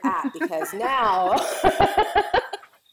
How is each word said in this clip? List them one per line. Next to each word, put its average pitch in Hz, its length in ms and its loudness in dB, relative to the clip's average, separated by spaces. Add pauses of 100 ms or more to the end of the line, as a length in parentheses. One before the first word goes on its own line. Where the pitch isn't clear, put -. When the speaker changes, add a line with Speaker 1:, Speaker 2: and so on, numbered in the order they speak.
Speaker 1:
app, 190 260 -2
because 165 420 -6
Speaker 2:
<laughs> - 0 -
Speaker 1:
now 208 640 2 (280)
<laughs> - 520 2 (760)